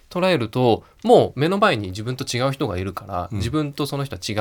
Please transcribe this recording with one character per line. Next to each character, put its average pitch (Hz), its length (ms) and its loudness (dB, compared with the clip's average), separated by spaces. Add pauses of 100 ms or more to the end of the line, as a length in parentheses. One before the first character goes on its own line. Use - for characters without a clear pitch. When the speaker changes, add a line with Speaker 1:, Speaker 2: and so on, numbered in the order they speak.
(100)
Speaker 1:
捉 185 180 0
え 185 80 4
る 117 140 -2
と、 123 340 2 (200)
も 175 320 6
う 120 40 -4
目 156 100 2
の 196 100 0
前 196 180 4
に 101 120 -6
自 95 120 -8
分 123 140 -6
と 131 100 -8
違 120 220 -2
う 139 40 -2
人 135 160 -4
が 92 100 -4
い 92 60 -2
る 95 100 -6
か 101 140 -10
ら、 90 240 -6
Speaker 2:
う 113 40 -6
ん。 - 20 -4
Speaker 1:
自 - 140 -2
分 147 200 -2
と 147 140 -4
そ 143 120 -6
の 139 60 -4
人 135 120 -8
は 92 120 -12
違 107 140 -4